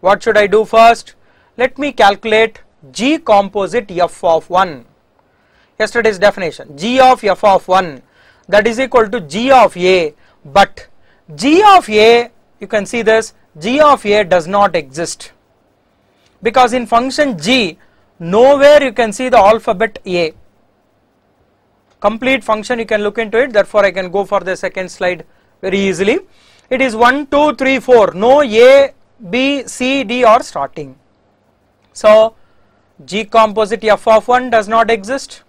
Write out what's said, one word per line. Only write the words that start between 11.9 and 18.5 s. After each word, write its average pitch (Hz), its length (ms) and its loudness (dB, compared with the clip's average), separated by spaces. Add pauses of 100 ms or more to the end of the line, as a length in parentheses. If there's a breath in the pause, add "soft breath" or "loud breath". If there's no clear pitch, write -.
you 202 80 -18
can 202 180 -6
see 233 160 -8
this, 220 320 0 (240)
G 220 220 -4
of 294 260 2
A 208 200 0
does 170 220 0
not 202 280 0
exist, 151 560 -10 (1080)
because 233 320 0
in 247 120 -4
function 254 520 -2
G, 208 420 -2 (400)
nowhere 269 640 4